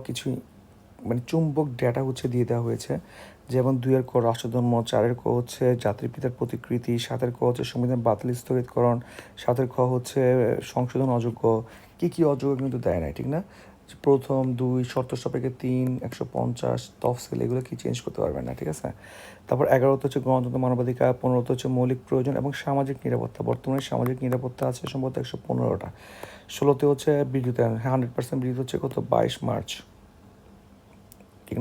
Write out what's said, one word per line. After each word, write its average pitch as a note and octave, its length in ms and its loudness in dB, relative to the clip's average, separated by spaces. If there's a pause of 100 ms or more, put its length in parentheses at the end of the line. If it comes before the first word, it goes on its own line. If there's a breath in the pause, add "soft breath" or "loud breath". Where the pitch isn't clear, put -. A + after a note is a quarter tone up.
কিছুই, B2+ 260 -4 (720)
মানে, A#2+ 200 0
চুম্বক D#3 380 0 (140)
ডেটা B2+ 280 2
হচ্ছে C3 160 -4 (100)
দিয়ে A#2+ 160 2
দেওয়া A#2 180 0
হয়েছে, A#2 260 -4 (600 loud breath)
যেমন C3 180 4 (100)
দুইয়ের C3 280 4
ক - 20 -10 (160)
রাষ্ট্রধর্ম, A#2+ 440 0 (180)
চারের A#2 300 4
ক - 40 -6 (140)
হচ্ছে A#2+ 260 -2 (200)
জাতির G#2 280 -2
পিতার B2 260 -4
প্রতিকৃতি, A#2+ 560 -2 (120)
সাতের A#2+ 300 -2
ক - 20 -16 (100)
হচ্ছে B2 240 0
সংবিধান B2 360 0
বাতিল A2 200 2 (120)
স্থগিতকরণ, A#2+ 560 2 (460 loud breath)
সাতের B2 300 2
খ - 40 -18 (180)
হচ্ছে B2 260 -2 (520)
সংশোধন B2+ 360 0 (100)
অযোগ্য, A2+ 240 -2 (560 loud breath)
কী E3+ 160 0
কী E3 60 0 (120)
অযোগ্য C#3 300 0
কিন্তু B2+ 240 -2
দেয় F2 180 2
নাই, D2 140 -4
ঠিক - 160 -4
না? E3+ 60 -2 (680 loud breath)
প্রথম C3+ 360 4 (180)
দুই, B2+ 200 2 (120)
শর্ত B2 180 -2 (120)
সাপেক্ষে B2+ 300 -2 (100)
তিন, B2+ 240 0 (200)
একশো - 180 -6 (100)
পঞ্চাশ, B2 460 0 (220)
তফসিল, B2 420 -2
এগুলো B2+ 220 0
কি - 160 -12
চেঞ্জ B2 220 -2
করতে - 200 -8
পারবেন C#3 240 -2
না, C2 120 -6
ঠিক - 140 -4
আছে? - 140 -8 (580 loud breath)
তারপর C3 200 2 (100)
এগারোতে C3+ 300 4
হচ্ছে C3 200 -2
গণতন্ত্র, B2+ 400 2
মানবাধিকার, B2+ 560 2
পনেরোতে B2 300 2
হচ্ছে B2+ 240 -2
মৌলিক B2+ 320 2
প্রয়োজন C3 320 2
এবং C#3 100 0 (140)
সামাজিক C3+ 400 0
নিরাপত্তা। A#2+ 360 -2 (100)
বর্তমানে C3 400 -2
সামাজিক B2 340 0
নিরাপত্তা B2 460 -2
আছে B2 120 -6 (100)
সম্ভবত C3 300 -4
একশো - 140 -8 (100)
পনেরোটা। B2 420 0 (680 loud breath)
ষোলোতে C#3+ 340 4
হচ্ছে C#3 200 2 (220)
বিদ্যুতায়ন, A#2+ 500 2
হ্যাঁ, B2+ 100 0
হান্ড্রেড B2 240 0
পার্সেন্ট C3 260 -4
বিদ্যুৎ B2+ 200 -2
হচ্ছে - 220 -4
কত? B2+ 100 -6 (180)
বাইশ - 240 4 (120)
মার্চ, - 220 -2 (1800)
ঠিক - 140 -6